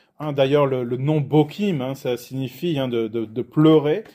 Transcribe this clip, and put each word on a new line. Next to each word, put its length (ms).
Hein, 160
d'ailleurs, 320
le, 180
le 140
nom 240
Bokim, 600
hein, 120
ça 240
signifie, 640
hein, 80
de, 200
de, 180
de 180
pleurer. 720